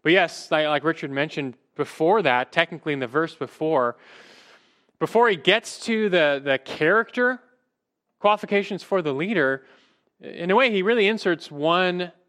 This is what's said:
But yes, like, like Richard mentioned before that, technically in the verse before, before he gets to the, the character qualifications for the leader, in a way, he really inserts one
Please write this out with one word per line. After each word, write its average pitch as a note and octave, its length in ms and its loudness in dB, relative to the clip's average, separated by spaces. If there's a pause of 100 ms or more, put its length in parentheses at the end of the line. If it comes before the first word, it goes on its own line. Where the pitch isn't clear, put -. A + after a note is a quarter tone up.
But D#3 100 2
yes, F3+ 380 0
like, D#3 160 2
like D3 180 -2
Richard D#3+ 260 -2
mentioned C#3 460 -4 (200)
before E3 460 2
that, B2+ 300 2
technically E3 400 -2
in C#3 80 -4
the B2+ 60 -4
verse D#3 280 -2
before, C3+ 640 -2 (1000)
before A3+ 300 2
he G3 80 0
gets - 500 0
to A3 240 0
the, D3 340 2
the C3+ 140 0
character A#3 800 0 (800)
qualifications G3+ 640 0
for F#3+ 180 -2
the D3+ 140 -2
leader, C3+ 500 0 (560)
in - 300 -10
a G3 60 0
way, B3+ 140 4
he G3 120 0
really G#3+ 240 2
inserts G3 440 -2
one F3 640 -2 (160)